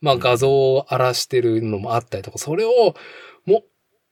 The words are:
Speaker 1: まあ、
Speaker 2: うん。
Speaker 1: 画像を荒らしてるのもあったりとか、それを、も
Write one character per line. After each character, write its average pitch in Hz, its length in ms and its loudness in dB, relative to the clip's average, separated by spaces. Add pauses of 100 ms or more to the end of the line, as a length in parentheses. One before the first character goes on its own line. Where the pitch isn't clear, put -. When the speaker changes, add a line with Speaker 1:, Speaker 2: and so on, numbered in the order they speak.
Speaker 1:
ま 147 120 0
あ、 - 20 2
Speaker 2:
う - 20 2
ん。 117 40 -6
Speaker 1:
画 123 160 2
像 135 140 0
を 135 380 2
荒 127 180 0
ら 123 80 -2
し - 120 -6
て 123 140 0
る 113 220 0
の 107 160 -4
も 101 160 -6
あ 117 40 0
っ 117 60 -4
た - 120 -8
り 95 80 -12
と - 80 -16
か、 - 60 -14
そ 151 180 -6
れ 214 80 -2
を、 226 320 2 (480)
も 202 180 2 (500)